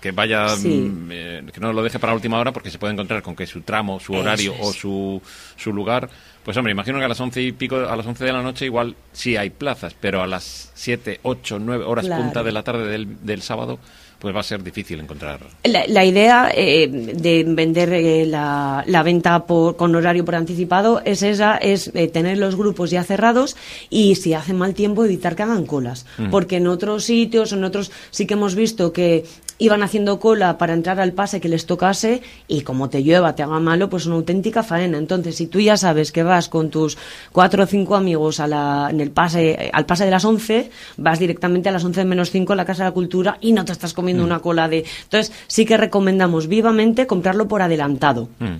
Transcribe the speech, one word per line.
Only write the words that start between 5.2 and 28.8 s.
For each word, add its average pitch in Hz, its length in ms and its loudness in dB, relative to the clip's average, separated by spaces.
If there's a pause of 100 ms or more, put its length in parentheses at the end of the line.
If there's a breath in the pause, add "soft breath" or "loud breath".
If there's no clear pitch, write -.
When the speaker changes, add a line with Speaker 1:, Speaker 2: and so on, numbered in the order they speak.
Speaker 1:
su - 160 -8
lugar. 113 380 -4 (340 soft breath)
Pues 104 140 -6
hombre, 117 140 0
imagino 101 260 -4
que 135 80 -4
a - 20 -2
las 117 120 -6
once 127 220 -6
y 127 100 -4
pico, 127 240 -6
a 123 200 -4
las 110 100 -6
once 120 180 -8
de 131 80 0
la 127 100 -4
noche 127 240 -6
igual 120 280 -2 (180)
sí 120 240 -2
hay 101 140 -2
plazas, 127 480 -8
pero 95 240 -4
a 92 40 -4
las - 480 -10
siete, 120 480 -8
ocho, 123 360 -6
nueve 113 260 -6
horas 117 200 -2
Speaker 2:
Claro. 175 200 -4
Speaker 1:
punta 117 180 -4
de 113 100 -2
la 107 100 -4
tarde 117 240 -4
del, 104 380 -8
del 104 180 -4
sábado, 120 360 -8 (400 soft breath)
pues 98 160 -6
va 104 60 -4
a 104 40 -4
ser 101 200 -8
difícil 90 340 -10
encontrar. 73 400 -12 (240)
Speaker 2:
La, 208 240 -2
la 190 180 4
idea, 214 480 4
eh, 151 360 4
de 160 580 0
vender, 165 460 2
eh, 160 340 4
la, 143 600 -2
la 180 180 4
venta 170 420 2
por, 165 300 2
con 170 180 2
horario 170 300 2
por 175 100 -2
anticipado 180 680 2
es 190 180 0
esa, 208 360 2
es, - 360 0
eh, 165 140 2
tener 170 300 0
los 196 180 0
grupos 180 340 0
ya 180 140 0
cerrados 233 500 2 (360 loud breath)
y 202 260 6
si 180 180 0
hace 156 200 -4
mal 185 200 0
tiempo 208 300 2
evitar 175 320 0
que 208 80 -4
hagan 214 220 0
colas. 127 380 -4 (120)
Speaker 1:
Mm. 208 140 -2
Speaker 2:
Porque 185 260 2
en 175 100 2
otros 202 380 -2
sitios, 226 480 2
en 196 100 -2
otros 190 300 -4 (180 loud breath)
sí 202 160 -4
que 208 80 -2
hemos 202 220 0
visto 214 360 0